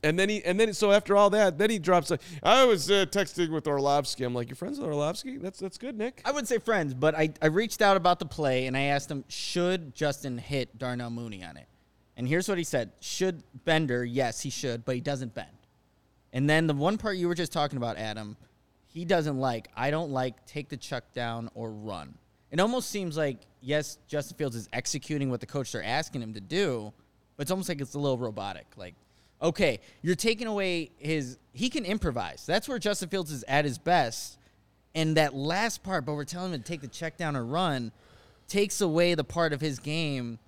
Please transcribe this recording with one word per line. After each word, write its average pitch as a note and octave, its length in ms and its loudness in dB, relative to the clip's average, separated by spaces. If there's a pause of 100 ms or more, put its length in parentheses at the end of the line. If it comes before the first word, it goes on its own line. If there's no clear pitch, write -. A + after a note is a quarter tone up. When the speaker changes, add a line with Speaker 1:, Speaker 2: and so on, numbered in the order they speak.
Speaker 1:
and D#3 140 4
then G3 100 4
he, G#3+ 160 -2
and F3+ 140 2
then, A3 160 4
so G#3 160 4
after G3+ 260 6
all G3+ 140 8
that, F#3+ 280 4
then G#3+ 120 4
he A3 80 0
drops F3 320 4
a, D#3+ 80 2 (240)
"I B3 220 8
was, F#3 260 4
uh, G3 160 6
texting F3+ 440 0
with D#3 180 -2
Orlovsky." C#3+ 560 2
I'm B2 100 -2
like, A#2+ 140 -2
"You're C3 80 -10
friends C#4 220 -6
with C4 100 -4
Orlovsky? D3 480 -4
That's, F#3 240 -10
that's F#3+ 180 -8
good, B3 180 -10
Nick." A3+ 280 -6
Speaker 2:
I C#4 80 0
wouldn't C#4+ 160 -2
say A#3+ 100 2
friends, F3+ 340 0
but D3+ 220 4
I, D#3 160 2 (100)
I D#3 60 4
reached G3 340 2
out G3+ 160 8
about F3+ 220 4
the F3 80 -6
play, C3 400 0
and C3 100 -2
I C3+ 60 2
asked C#3+ 280 0
him, C#3 180 -6
"Should F3 680 -2
Justin C#3 440 -2
hit C3 380 -4
Darnell B2 340 -6
Mooney A2+ 340 -10
on D2+ 120 -14
it?" C#2+ 100 -20 (500)
And B2 100 -4
here's E3 220 2
what F#3+ 100 0
he E3+ 60 -2
said. A#2+ 360 -2
"Should F#3 440 -2 (200)
Bender? C#3+ 400 2
Yes, A#2+ 360 0
he C#3 100 -6
should, A#2 340 -4
but C3 120 -2
he B2 40 -4
doesn't C3 340 -6
bend." G2+ 140 -10 (840)
And C#3 180 2
then D#3+ 160 6
the D3+ 80 2
one F3 240 2
part G3+ 180 -4
you F3 120 0
were F3 80 2
just E3+ 160 -2
talking D3 240 0
about, A#2 200 -2
Adam, G#2+ 400 -8 (500)
he E3+ 180 -10
doesn't D#3+ 340 2
like, B2 380 -2
"I C3 160 0
don't D#3+ 180 -2
like C3 360 -4
take D3 220 -10
the C3+ 80 -8
check - 360 -10
down A#2 420 -6
or A2+ 160 -8
run." G2+ 480 -10 (340)
It D#3 80 0
almost A#3+ 300 2
seems F3+ 260 -4
like, C#3+ 220 0 (240)
yes, D3 340 -2 (100)
Justin D3 300 -6
Fields C3+ 180 -4
is A2 200 -8
executing C#3 560 -4
what A#2+ 100 -2
the - 60 -12
coaches C3+ 280 -6
are A2+ 80 -4
asking B2+ 380 -2
him A2 140 -8
to G#2+ 60 -12
do, B2 520 -2 (440)
but D3 60 -6
it's C#3+ 80 -4
almost F#3 180 -2
like D#3 120 -4
it's C3+ 140 -8
a D3 40 -6
little C#3 200 2
robotic. G2+ 480 -6 (100)
Like, F2+ 180 -14 (480)
okay, D#3+ 380 2 (220)
you're F3 120 2
taking A3+ 320 0
away F#3+ 520 -2
his, C#3+ 380 -4 (160)
he F#3+ 160 -2
can B3 160 -2
improvise. C#3+ 640 -2
That's G3 220 0
where B3+ 100 -2
Justin G3 300 -2
Fields E3 240 -4
is B2 160 -8
at D3 160 4
his C3 120 -2
best. D#3 640 0 (560)
And D#3 220 2
that D3+ 180 4
last F3 480 -2
part, F3 240 -2
but D3+ 80 -2
we're D3 100 -4
telling F3+ 280 -6
him C3+ 100 -6
to - 40 -14
take E3 140 -6
the C#3 80 -12
check - 280 -8
down D#3 180 -2
and A#2+ 160 -2
run, C#3 420 0 (540)
takes G3+ 340 0
away F3 340 4
the D3+ 100 0
part E3 280 0
of C#3 80 -4
his C#3+ 180 -2
game C#3 680 -4